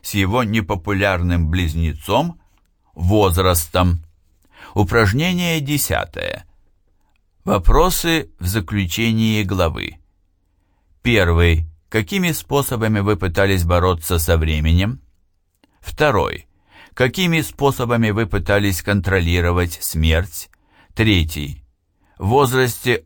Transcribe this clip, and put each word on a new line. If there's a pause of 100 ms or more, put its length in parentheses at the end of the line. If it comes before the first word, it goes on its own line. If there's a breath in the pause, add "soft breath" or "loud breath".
с
его
непопулярным
близнецом, (520)
возрастом. (720 loud breath)
Упражнение
десятое. (1000)
Вопросы
в
заключении
главы. (1040)
Первый. (200)
Какими
способами
вы
пытались
бороться
со
временем? (800 soft breath)
Второй. (460 loud breath)
Какими
способами
вы
пытались
контролировать
смерть? (460 soft breath)
Третий. (520)
В
возрасте